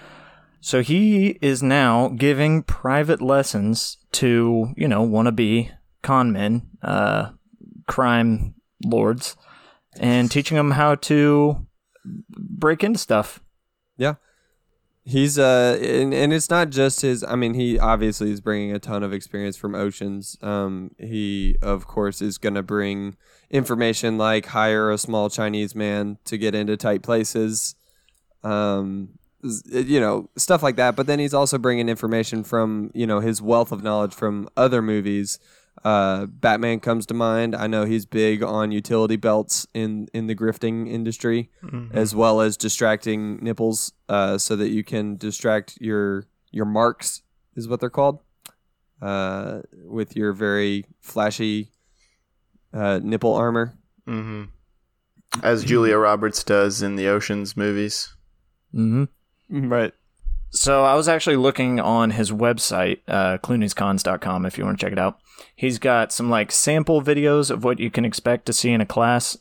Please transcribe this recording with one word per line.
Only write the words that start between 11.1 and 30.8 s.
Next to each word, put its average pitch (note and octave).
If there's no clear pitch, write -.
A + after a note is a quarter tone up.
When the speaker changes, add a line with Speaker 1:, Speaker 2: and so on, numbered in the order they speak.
Speaker 1:
break -
into G#3
stuff. -
Speaker 2:
Yeah. D3
He's, C#3+
uh, B2
and, C3
and C#3+
it's D#3
not E3+
just C3+
his, B2+
I B2
mean, A#2
he A#2+
obviously A2
is G2+
bringing G#2
a G2+
ton G#2
of G2
experience G2+
from G2+
Oceans. G2
Um, G2
he, G2+
of G2+
course, G2+
is G2+
gonna G2+
bring G2+
information A#2
like A2
hire G#2+
a G#2+
small G#2
Chinese G#2
man G#2
to A2+
get G#2
into G#2+
tight G#2
places, A2
um, G2
s-, A2
you B2+
know, G#2
stuff E3+
like C3+
that. B2